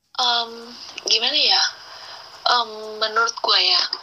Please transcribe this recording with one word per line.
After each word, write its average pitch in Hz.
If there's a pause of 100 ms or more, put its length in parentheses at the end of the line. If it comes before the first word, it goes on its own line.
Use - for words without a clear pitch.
(160)
Em, 240 (560)
gimana 254
ya? 262 (880)
Em, 240 (300)
menurut 220
gua 208
ya, 185 (220)